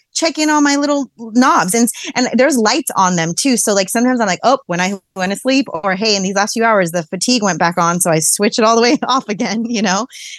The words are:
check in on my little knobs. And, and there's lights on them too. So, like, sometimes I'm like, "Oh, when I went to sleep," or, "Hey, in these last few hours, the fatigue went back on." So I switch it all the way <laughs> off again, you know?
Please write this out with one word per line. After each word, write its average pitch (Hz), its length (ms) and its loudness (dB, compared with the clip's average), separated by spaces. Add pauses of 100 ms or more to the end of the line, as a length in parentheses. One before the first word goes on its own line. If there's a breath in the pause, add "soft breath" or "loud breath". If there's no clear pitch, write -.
(120)
check 320 260 -2
in 302 100 0
on 302 140 2
my 285 140 2
little 285 420 -2
knobs. 226 560 2
And, 240 140 2 (260 loud breath)
and 247 140 -2 (100)
there's 269 180 2
lights 240 380 0
on 185 220 2
them 165 180 -2
too. 254 220 0
So, 214 180 0
like, 196 140 0
sometimes 247 320 0
I'm 214 80 0
like, 175 160 -2
"Oh, 254 220 4
when 175 140 -2
I 185 140 -2 (220)
went 190 160 -2
to 196 60 -4
sleep," 269 340 0
or, 185 240 -4
"Hey, 214 180 -2
in 196 80 -2
these 190 140 -4
last 202 160 0
few 226 120 -2
hours, 196 280 2
the 175 100 -2
fatigue 202 400 -2
went 185 160 0
back 175 200 0
on." 175 220 0
So 180 120 2
I 160 80 2
switch - 380 0
it 226 60 2
all 226 120 4
the 226 60 4
way 240 200 4
<laughs> 240 60 -2
off 254 200 0
again, 214 360 -4
you 226 180 -2
know? 202 240 0 (320 loud breath)